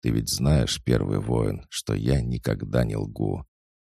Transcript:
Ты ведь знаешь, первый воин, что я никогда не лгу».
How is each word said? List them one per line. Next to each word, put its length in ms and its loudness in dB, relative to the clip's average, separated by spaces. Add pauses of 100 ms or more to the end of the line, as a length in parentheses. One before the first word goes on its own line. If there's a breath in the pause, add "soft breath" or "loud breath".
Ты 80 0
ведь 200 0
знаешь, 540 2
первый 360 2
воин, 500 -2
что 240 -4
я 280 2
никогда 640 0
не 120 -2
лгу». 500 -4 (380)